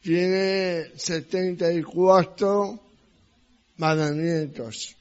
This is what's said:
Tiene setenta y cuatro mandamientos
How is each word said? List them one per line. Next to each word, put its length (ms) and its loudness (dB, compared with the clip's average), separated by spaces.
Tiene 960 0
setenta 760 -2
y 100 0
cuatro 960 2
mandamientos 1200 -2